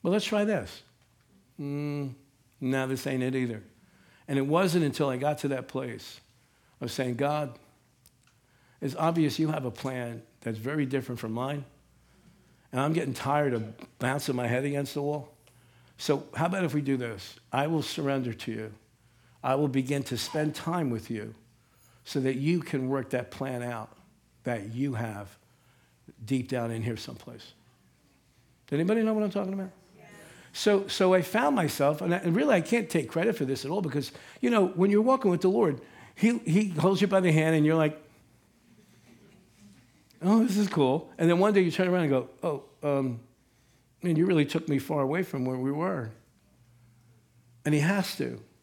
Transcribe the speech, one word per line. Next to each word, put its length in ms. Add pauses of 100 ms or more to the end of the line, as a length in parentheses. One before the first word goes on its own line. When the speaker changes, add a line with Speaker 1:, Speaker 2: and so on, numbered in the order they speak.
Speaker 1:
Well, 100
let's 120
try 200
this. 380 (760)
Mm, 540 (460)
nah, 260
this 200
ain't 160
it 140
either." 260 (640)
And 140
it 60
wasn't 380
until 240
I 100
got 200
to 100
that 200
place 520 (600)
of 100
saying, 240
"God, 420 (1200)
it's 140
obvious 460
you 80
have 160
a 80
plan 500 (180)
that's 180
very 280
different 340
from 120
mine, 320 (1040)
and 100
I'm 120
getting 220
tired 380
of 220 (240)
bouncing 380
my 100
head 180
against 300
the 80
wall. 320 (600)
So 380
how 120
about 160
if 120
we 60
do 160
this? 440 (120)
I 140
will 160
surrender 500
to 200
you. 200 (680)
I 140
will 100
begin 380
to 120
spend 380
time 360
with 200
you 240 (680)
so 160
that 160
you 240
can 280
work 220
that 220
plan 320
out 320 (480)
that 280
you 220
have 420 (880)
deep 240
down 220
in 120
here 140
someplace." 580 (1120)
Does 80
anybody 260
know 100
what 120
I'm 60
talking 240
about? 160 (260)
Speaker 2:
Yes. 100 (460)
Speaker 1:
So, 340
so 280
I 80
found 340
myself, 440
and, 140
I, 40
and 180
really 180
I 60
can't 280
take 220
credit 240
for 100
this 200
at 80
all 100
because, 300 (280)
you 100
know, 180
when 240
you're 100
walking 300
with 80
the 100
Lord, 300 (340)
he, 240
he 300
holds 320
you 80
by 100
the 140
hand 240
and 100
you're 80
like, 260 (2250)
"Oh, 240
this 120
is 120
cool." 480
And 140
then 80
one 140
day 100
you 80
turn 180
around 140
and 80
go, 180 (140)
"Oh, 220 (180)
um, 380 (840)
man, 140
you 100
really 180
took 240
me 120
far 200
away 220
from 220
where 120
we 140
were." 400 (1500)
And 80
he 80
has 360
to. 240 (220)